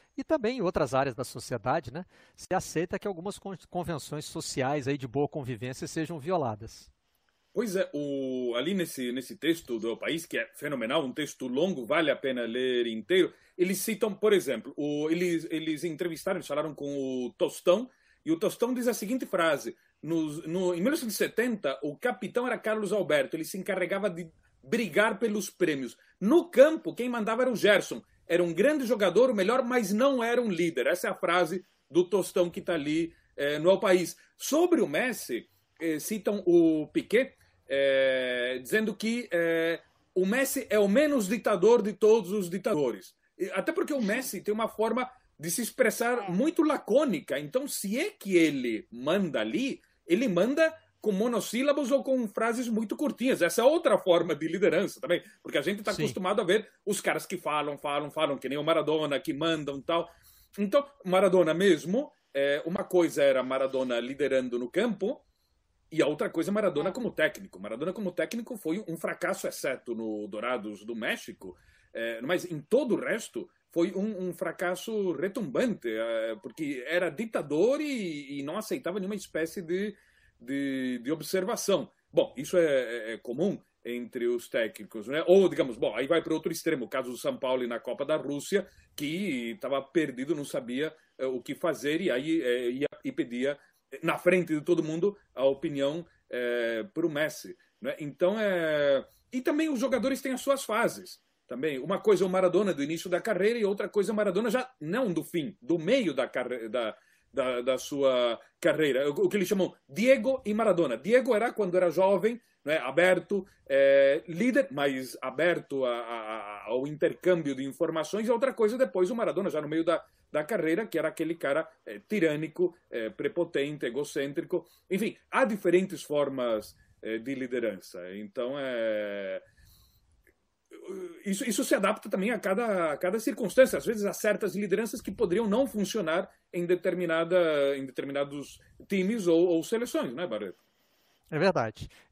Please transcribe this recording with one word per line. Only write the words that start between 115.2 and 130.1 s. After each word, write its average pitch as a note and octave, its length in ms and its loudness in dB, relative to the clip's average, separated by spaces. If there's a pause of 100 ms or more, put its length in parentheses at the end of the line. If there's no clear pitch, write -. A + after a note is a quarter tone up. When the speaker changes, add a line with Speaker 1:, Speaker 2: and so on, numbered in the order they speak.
Speaker 2:
aberto C3 640 0
a, A#2+ 120 0
a, A#2 220 -6
a, G#2 460 -10
ao B2 200 -2
intercâmbio D3+ 720 0
de C3 80 -8
informações, E3 640 -4
e A#3+ 60 2
outra A#3+ 200 0
coisa A3 240 0
depois F#3 320 2
o B3 60 -4
Maradona F3+ 340 -2
já D3+ 140 -4
no D3+ 60 -6
meio D#3+ 160 0
da, E3 200 0 (280)
da D3+ 100 0
carreira, E3 420 0
que E3 140 -4
era D3+ 80 0
aquele D#3+ 300 -4
cara, D#3 320 -2 (180)
é, G#2 140 -12
tirânico, D#3+ 760 0 (160)
é, - 180 -4
prepotente, C#3+ 800 -2
egocêntrico. C#3+ 800 -4 (240)
Enfim, G3 260 -2 (140)
há B3 140 2
diferentes F#3 580 2
formas, C3+ 720 -2 (260)
é, A2 180 -6
de B2+ 180 -8
liderança. A#2 640 -6 (160)
Então, A#2+ 420 -8
é, G#2+ 800 -4 (1800)